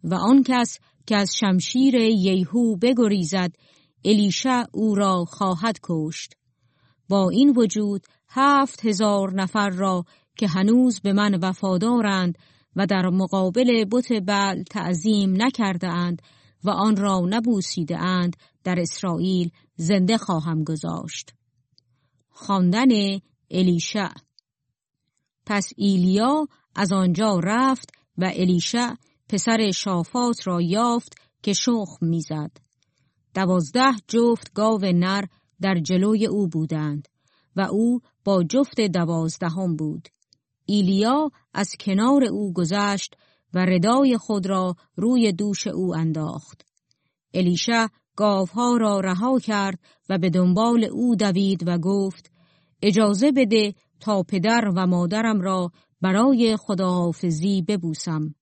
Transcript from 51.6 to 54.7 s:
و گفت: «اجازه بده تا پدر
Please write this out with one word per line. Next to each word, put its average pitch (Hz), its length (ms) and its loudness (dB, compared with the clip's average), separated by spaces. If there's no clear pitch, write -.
و 175 100 0
گفت: 190 540 -4
«اجازه 208 500 4
بده 214 420 2
تا 202 240 0
پدر 208 520 0